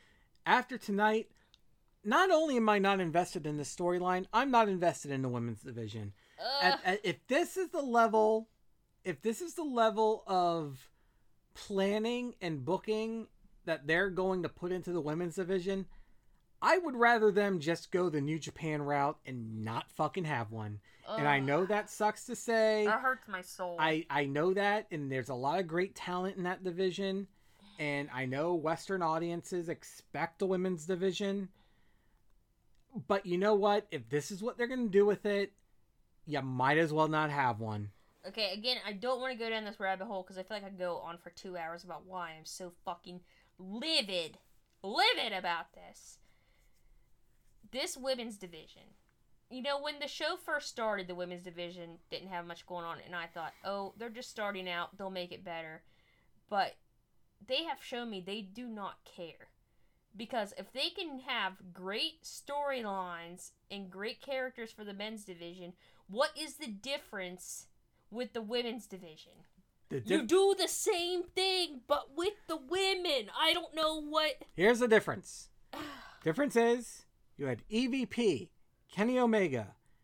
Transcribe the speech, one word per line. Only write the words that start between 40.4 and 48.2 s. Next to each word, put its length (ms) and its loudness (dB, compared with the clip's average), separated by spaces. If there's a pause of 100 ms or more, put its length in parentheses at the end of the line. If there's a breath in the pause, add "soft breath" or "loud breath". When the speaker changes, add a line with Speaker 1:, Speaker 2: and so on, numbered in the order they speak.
Speaker 2:
feel 140 -8
like 60 -10
I 60 -12
could 80 -16
go 200 -4
on 200 -10
for 140 -18
two 260 -12
hours 260 -8
about 220 -14
why 260 -8
I'm 140 -16
so 260 -12 (140)
fucking 360 -10 (360 soft breath)
livid, 800 -2 (460)
livid 500 2
about 400 -4
this. 460 -20 (1500)
This 260 -4
women's 400 -4